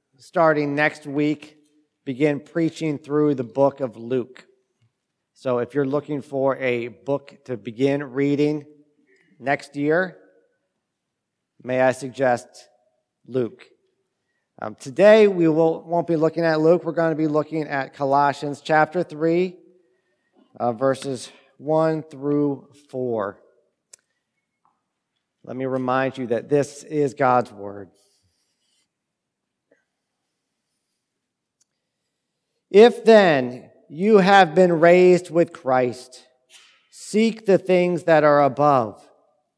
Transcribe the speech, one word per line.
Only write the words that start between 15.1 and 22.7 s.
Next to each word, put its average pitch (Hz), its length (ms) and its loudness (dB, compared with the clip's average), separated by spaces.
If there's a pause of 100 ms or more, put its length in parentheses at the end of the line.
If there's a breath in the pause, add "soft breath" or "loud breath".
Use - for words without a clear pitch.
we 180 180 0
will, 160 380 0
won't 170 240 -6
be 170 80 -2
looking 160 280 -2
at 156 160 0
Luke. 165 220 2
We're 165 80 -6
gonna 160 240 -2
be 156 140 -2
looking 151 400 -4
at 135 260 -8
Colossians 143 680 -2
chapter 156 440 0
three, 165 520 -4 (1040)
uh, 120 140 0
verses 135 580 -4 (280 soft breath)
one 156 440 -2
through 143 640 -4 (240)